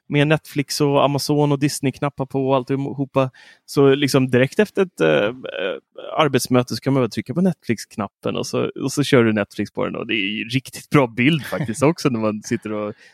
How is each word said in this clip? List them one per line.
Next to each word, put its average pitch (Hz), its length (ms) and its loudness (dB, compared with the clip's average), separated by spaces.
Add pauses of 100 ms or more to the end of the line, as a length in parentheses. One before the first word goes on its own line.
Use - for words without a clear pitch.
med 147 200 2
Netflix - 520 -2
och 143 240 4
Amazon 143 480 2
och 139 60 0
Disney-knappar 143 680 -4
på 135 220 -2
och 135 80 4
alltihopa. 135 760 -2 (360)
Så 139 280 6
liksom 135 360 2
direkt 131 280 2
efter 202 240 2
ett, 180 180 -4
eh, 160 80 4
eh, 127 240 2 (840)
arbetsmöte 127 560 0
så 113 60 -8
kan 131 120 -2
man 135 100 2
bara 117 60 -2
trycka 113 260 -8
på 165 60 -2
Netflix-knappen 117 960 -4
och 98 100 -6
så, - 240 -4 (120)
och 135 100 -4
så 147 100 -2
kör 131 220 4
du 113 80 2
Netflix 104 400 -4
på 104 120 -6
den. 90 120 -6
Och 82 100 -8
det - 80 -4
är 107 240 -4
ju 107 60 -6
riktigt - 460 -8
bra 143 160 4
bild 120 360 0
faktiskt 113 400 -6
också 151 260 2
när 117 120 -4
man 107 220 -2
sitter 110 300 -4
och 104 200 -6 (220)